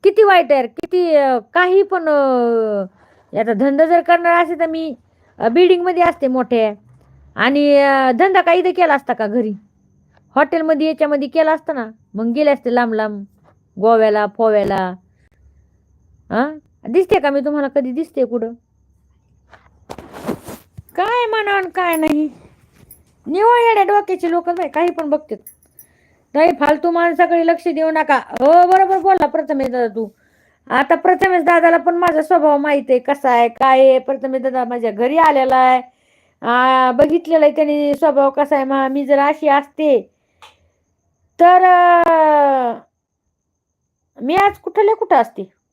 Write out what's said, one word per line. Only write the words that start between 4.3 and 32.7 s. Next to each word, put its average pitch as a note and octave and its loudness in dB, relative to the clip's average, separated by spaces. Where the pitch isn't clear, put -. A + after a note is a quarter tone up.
असेल D#4+ -6
तर E4 0
मी, D#4+ -8
अं, A3+ -2
बिल्डिंगमध्ये F4 2
असते D#4+ -2
मोठे B3 -2
आणि, C#4+ 2
अं, C4+ 2
धंदा F#4 2
काही F4 2
इथे F4+ 0
केला E4 2
असता C4+ -4
का G#3+ -4
घरी? G#3+ -4
हॉटेलमध्ये D#4 0
याच्यामध्ये D4 -2
केला D#4 0
असता D#4 -6
ना, A#3 -8
मग A3 -6
गेले C#4+ 0
असते B3 -4
लांब A#3+ -2
लांब, G#3+ -6
गोव्याला, G#3+ 2
फोव्याला. G3+ -2
हां, C#4 -4
दिसते F#4 0
का C#4+ -2
मी C#4 -2
तुम्हाला C#4+ -4
कधी? C4 -4
दिसते C#4 -4
कुठं? A3+ -8
काय A4+ -4
म्हणा G#4+ -4
आणि F#4+ -4
काय F4 -2
नाही, D#4 -2
निव्वळ A#4 2
येड्या G#4+ 2
डोक्याचे F#4+ -2
लोक F4 -4
बाई, F4 -4
काही E4+ -2
पण D#4 -8
बघतात. D4+ -6
ताई, D#4+ 2
फालतू D4+ 0
माणसाकडे E4+ 0
लक्ष E4+ -2
देऊ D#4+ -2
नका. D#4 0
हो, E4 2
बरोबर F#4+ 2
बोलला F4+ 0
प्रथमेश C#4+ -4
दादा B3 -4
तू. G#3+ -8
आता C4+ 0
प्रथमेश F4+ 0
दादाला E4+ 4
पण E4+ -2
माझा E4+ 0
स्वभाव D4+ 2
माहित C#4+ -2